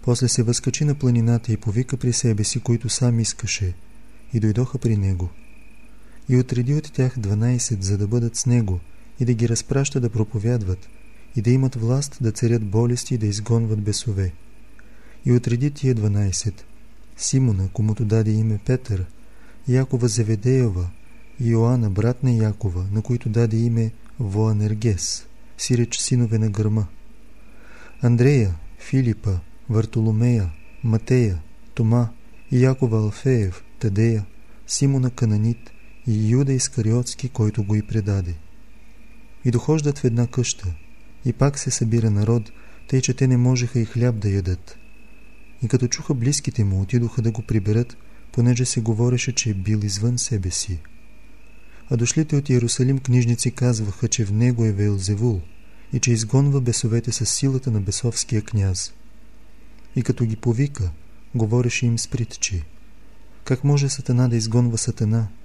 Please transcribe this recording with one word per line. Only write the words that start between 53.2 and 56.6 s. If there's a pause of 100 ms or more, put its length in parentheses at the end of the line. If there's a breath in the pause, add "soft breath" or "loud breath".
казваха,
че
в
него
е
Веелзевул (520 soft breath)
и
че
изгонва